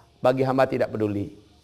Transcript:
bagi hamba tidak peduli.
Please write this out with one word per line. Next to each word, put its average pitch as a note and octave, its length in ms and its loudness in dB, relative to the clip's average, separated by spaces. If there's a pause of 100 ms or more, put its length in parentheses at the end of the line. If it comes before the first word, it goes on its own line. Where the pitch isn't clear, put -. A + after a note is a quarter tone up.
(200)
bagi C3 240 2
hamba C3 240 2
tidak A#2+ 240 -2
peduli. G#2 400 -4 (320)